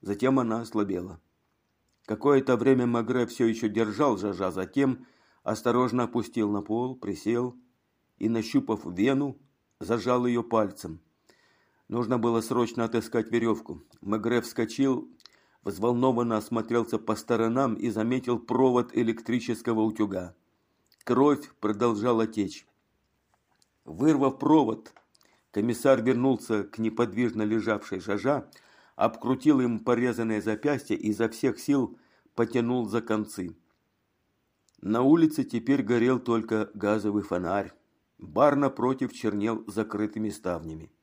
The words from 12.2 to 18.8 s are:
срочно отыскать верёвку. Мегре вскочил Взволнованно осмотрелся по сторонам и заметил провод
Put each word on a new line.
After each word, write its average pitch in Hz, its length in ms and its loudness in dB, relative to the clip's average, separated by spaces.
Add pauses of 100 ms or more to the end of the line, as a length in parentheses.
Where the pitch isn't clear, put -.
срочно 117 440 0
отыскать 113 460 -2
верёвку. 113 520 -2 (180)
Мегре 110 400 0
вскочил 123 680 -2 (540)
Взволнованно 117 760 2
осмотрелся 113 600 -2
по 107 180 -2
сторонам 117 600 0
и 117 140 -4
заметил 120 500 -2
провод 123 540 2